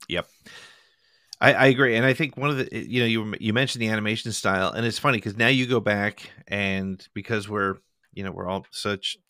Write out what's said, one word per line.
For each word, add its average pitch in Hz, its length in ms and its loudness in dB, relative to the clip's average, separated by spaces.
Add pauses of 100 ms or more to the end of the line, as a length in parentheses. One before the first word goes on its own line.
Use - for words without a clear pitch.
Yep. - 200 -2 (1120)
I, 131 140 2
I 120 120 4
agree. 127 300 4
And 117 100 2
I 135 80 4
think 139 220 -4
one 139 140 -2
of 143 80 -2
the, 131 100 -4 (200)
you 123 120 0
know, 120 60 4
you, 110 340 0
you 110 120 0
mentioned 123 300 0
the 110 60 0
animation 110 440 -2
style, 95 380 2
and 117 160 0
it's 110 120 -2
funny 127 220 0
'cause 101 160 -6
now 117 120 4
you 127 180 4
go 120 140 4
back 104 500 0 (160)
and 95 680 -2
because 104 340 -2
we're, 98 280 0 (360)
you 101 100 -8
know, 95 80 -6
we're 92 160 -8
all 95 240 -2
such, - 460 -4 (140)